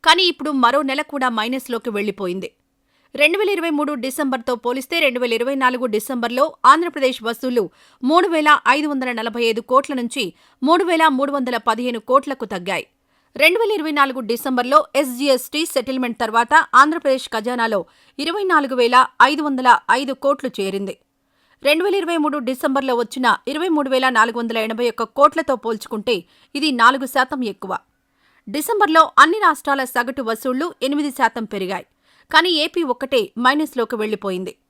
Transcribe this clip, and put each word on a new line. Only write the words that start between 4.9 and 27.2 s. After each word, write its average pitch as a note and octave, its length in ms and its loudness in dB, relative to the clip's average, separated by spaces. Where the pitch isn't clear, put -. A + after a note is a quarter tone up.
రెండు B3+ 200 0
వేల A#3+ 120 -2
ఇరవై A#3+ 220 -2
నాలుగు B3+ 320 -2
డిసెంబర్లో A#3+ 580 -2
ఆంధ్రప్రదేశ్ C#4 560 4
వసూళ్లు A#3 420 -2
మూడు E4 260 4
వేల D#4 220 2
ఐదు D4 200 2
వందల B3+ 240 -4
నలభై A#3 320 -4
ఐదు A3+ 160 0
కోట్ల C4+ 340 0
నుంచి B3 300 -4
మూడు E4+ 220 4
వేల E4 240 2
మూడు C#4 240 0
వందల B3+ 240 -4
పదిహేను A#3 440 -2
కోట్లకు C4+ 440 0
తగ్గాయి. F3+ 420 -6
రెండు E4 240 2
వేల G#4+ 120 0
ఇరవై D#4+ 200 -4
నాలుగు C4+ 280 0
డిసెంబర్లో B3 560 -2
ఎస్జీఎస్టీ C4+ 720 -2
సెటిల్‌మెంట్ B3+ 520 -4
తర్వాత A3+ 360 0
ఆంధ్రప్రదేశ్ C#4 540 2
ఖజానాలో A3+ 520 -4
ఇరవై E4+ 260 -4
నాలుగు D4 300 2
వేల B3 220 4
ఐదు D4+ 200 2
వందల C4 280 0
ఐదు C4 220 0
కోట్లు C#4 380 -2
చేరింది. G3 440 -6
రెండు D#4 220 2
వేల G4+ 100 0
ఇరవై E4+ 220 -2
మూడు D4 220 0
డిసెంబర్లో C4 580 -2
వచ్చిన A#3+ 300 -4
ఇరవై D#4 200 -4
మూడు D4 220 0
వేల C4 180 2
నాలుగు A#3 300 2
వందల A#3 200 -4
ఎనభై A3 300 -2
ఒక్క A3+ 160 -4
కోట్లతో D4 400 2
పోల్చుకుంటే A3+ 580 -6
ఇది C#4+ 180 -2
నాలుగు B3 340 4
శాతం C4 380 -2